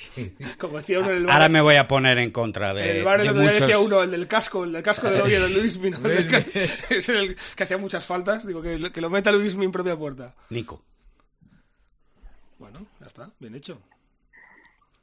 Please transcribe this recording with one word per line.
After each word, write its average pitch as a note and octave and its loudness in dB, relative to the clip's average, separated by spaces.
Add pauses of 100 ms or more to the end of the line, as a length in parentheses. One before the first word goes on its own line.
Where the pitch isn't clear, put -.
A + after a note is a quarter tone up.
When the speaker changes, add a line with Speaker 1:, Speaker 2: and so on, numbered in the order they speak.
(160)
Speaker 1:
que B2 -10 (140)
Speaker 2:
<laughs> B2 -16
Como D3+ -10
decía F3+ -2
uno F#3+ 0
en F#3 0
el F3 0
Speaker 3:
Ahora D3+ 6
Speaker 2:
bar, D#3 6
Speaker 3:
me D#3+ 6
voy D3 8
a C3+ 6
poner C3 2
en A#2+ -2
contra G2+ -2
de, G2 -2
Speaker 2:
el - 0
bar G3+ 4
el - 2
Speaker 3:
de G#2 2
Speaker 2:
otro G3 4
día G3+ 6
Speaker 3:
muchos. G#3 4
Speaker 2:
decía G#3 6
uno, G3+ 4
el F3+ -2
del F3 -4
casco, G#3 -2
el E3+ -6
del E3 -8
casco G#3 0
de G3 2
Oviedo, G3 2
Luismi, F#3+ 0
¿no? E3 -10
Speaker 1:
Luismi. F3+ 2
Speaker 2:
<laughs> - -4
Es A#3 -2
el G3 -2 (180)
que - -6
hacía F#3 -4
muchas G3 -8
faltas, F#3+ -4
digo, F3 -10
que, E3 -8
que E3+ -10
lo E3 -4
meta G3 0
Luismi G3+ 0
en F#3+ -2
propia F3+ -4
puerta. C3+ -12 (160)
Speaker 3:
Nico. A#2 -10 (1800)
Speaker 2:
Bueno, G#2+ -20 (220)
ya C#3+ -20
está, D3 -20 (100)
bien A2+ -18
hecho. C#3+ -18 (1200)